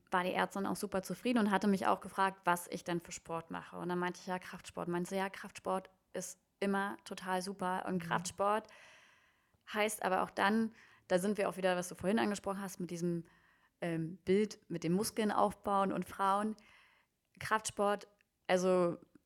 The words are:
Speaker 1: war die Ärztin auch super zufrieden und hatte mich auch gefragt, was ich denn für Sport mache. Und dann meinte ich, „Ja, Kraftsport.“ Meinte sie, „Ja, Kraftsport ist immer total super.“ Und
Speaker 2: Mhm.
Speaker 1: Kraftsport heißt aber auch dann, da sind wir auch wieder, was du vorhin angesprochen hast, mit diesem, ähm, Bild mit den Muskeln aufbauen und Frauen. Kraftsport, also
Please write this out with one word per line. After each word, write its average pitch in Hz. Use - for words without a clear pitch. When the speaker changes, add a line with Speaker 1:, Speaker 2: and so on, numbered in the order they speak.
Speaker 1:
war 180
die 185
Ärztin 190
auch 190
super 190
zufrieden 240
und 208
hatte 190
mich 196
auch 190
gefragt, 190
was 175
ich 170
denn 170
für 175
Sport 165
mache. 180
Und 175
dann 180
meinte 180
ich, -
„Ja, 185
Kraftsport.“ -
Meinte 175
sie, 196
„Ja, 190
Kraftsport 190
ist -
immer 196
total 185
super.“ 190
Und 185
Speaker 2:
Mhm. 170
Speaker 1:
Kraftsport 202
heißt 214
aber 185
auch 180
dann, 220
da 180
sind 196
wir 196
auch 175
wieder, 185
was 180
du 170
vorhin 196
angesprochen 202
hast, 190
mit 170
diesem, 170
ähm, 165
Bild 202
mit 170
den 170
Muskeln 214
aufbauen 196
und 185
Frauen. 202
Kraftsport, 208
also 180